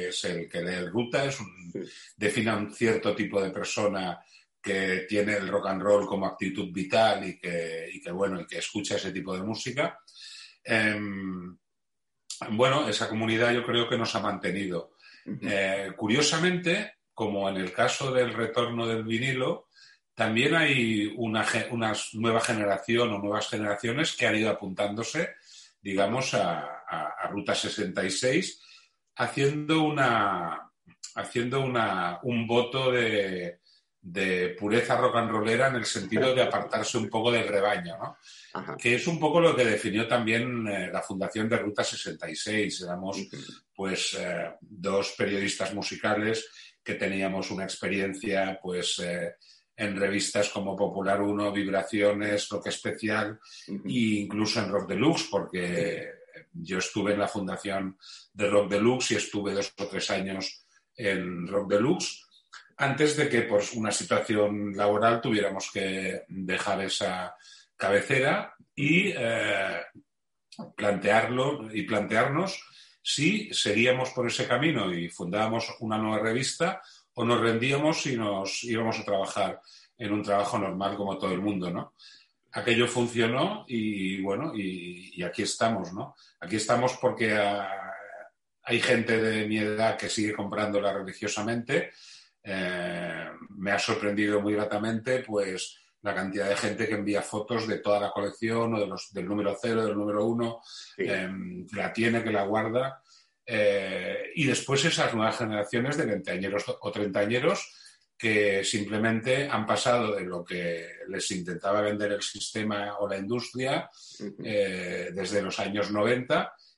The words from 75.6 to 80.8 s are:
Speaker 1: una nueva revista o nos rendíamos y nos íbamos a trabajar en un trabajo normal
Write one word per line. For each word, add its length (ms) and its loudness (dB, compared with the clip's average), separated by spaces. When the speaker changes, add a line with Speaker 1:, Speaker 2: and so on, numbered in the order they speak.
Speaker 1:
una 180 -2
nueva 220 0
revista 600 0
o 100 -2
nos 160 4
rendíamos 640 2
y 120 0
nos 460 -2
íbamos 360 0
a 60 -8
trabajar 560 -2
en 140 -4
un 100 0
trabajo 380 2
normal 380 -2